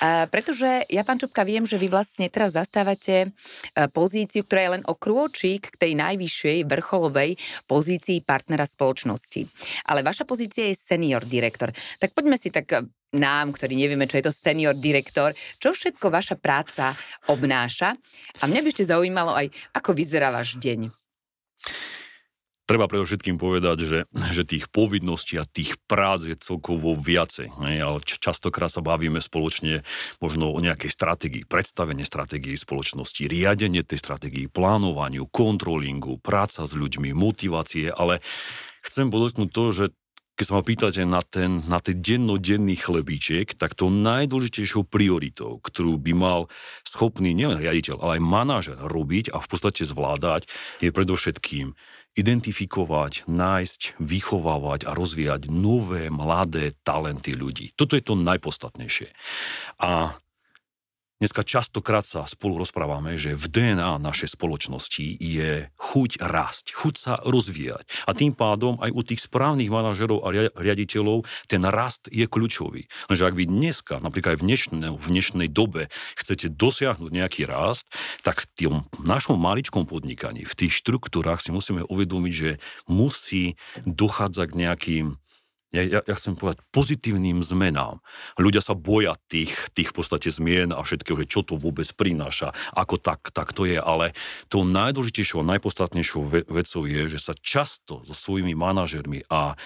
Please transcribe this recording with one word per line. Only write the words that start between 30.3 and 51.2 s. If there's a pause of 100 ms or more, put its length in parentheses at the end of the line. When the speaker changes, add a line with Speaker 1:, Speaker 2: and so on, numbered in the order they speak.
Speaker 2:
o
nejakej
stratégii,
predstavenie
stratégie
spoločnosti,
riadenie
tej
stratégii,
plánovaniu,
kontrolingu,
práca
s
ľuďmi,
motivácie,
ale (640)
chcem
podotknúť
to, (120)
že (540)
keď
sa
ma
pýtate
na
ten,
na
ten
dennodenný
chlebíček,
tak
tou
najdôležitejšou
prioritou,
ktorú
by
mal (480)
schopný
nielen
riaditeľ,
ale
aj
manažer
robiť
a
v
podstate
zvládať, (320)
je
predovšetkým (360)